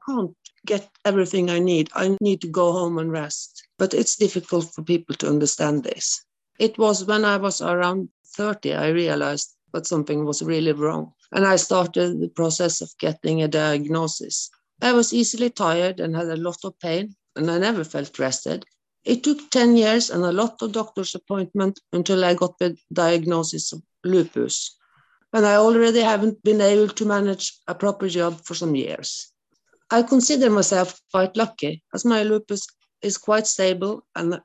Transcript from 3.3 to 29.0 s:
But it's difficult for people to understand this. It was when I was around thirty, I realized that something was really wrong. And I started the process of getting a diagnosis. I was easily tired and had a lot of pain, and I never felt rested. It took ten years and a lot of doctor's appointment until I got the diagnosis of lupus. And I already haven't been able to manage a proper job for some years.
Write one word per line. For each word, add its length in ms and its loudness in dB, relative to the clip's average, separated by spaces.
But 160 0
it's 220 0
difficult 580 -2
for 80 -12
people 340 -2
to 120 -4
understand 560 0
this. 380 -6
It 180 0
was 300 2
when 180 2
I 140 2
was 240 -4
around 480 -2
thirty, 380 -4
I 140 -2
realized 680 -2
that 140 -6
something 400 -2
was 160 -4
really 300 0
wrong. 420 -4
And 140 2
I 100 4
started 640 0
the 80 -4
process 540 -2
of 160 -14
getting 440 -2
a 60 0
diagnosis. 1040 -2
I 100 4
was 220 2
easily 340 0
tired 520 -2
and 140 -4
had 140 -4
a 80 -4
lot 280 -6
of 160 -12
pain, 360 -4
and 160 -2
I 80 0
never 240 0
felt 360 -8
rested. 480 -4
It 160 0
took 280 -2
ten 260 6
years 340 2
and 140 -2
a 80 0
lot 280 -2
of 120 -6
doctor's 420 -6
appointment 640 -4
until 320 0
I 100 4
got 240 -4
the 180 -2
diagnosis 800 0
of 80 -12
lupus. 720 0
And 140 4
I 80 6
already 460 6
haven't 420 0
been 180 4
able 280 6
to 180 -4
manage 520 -2
a 60 -6
proper 340 -2
job 360 -2
for 100 -10
some 200 -2
years. 580 -6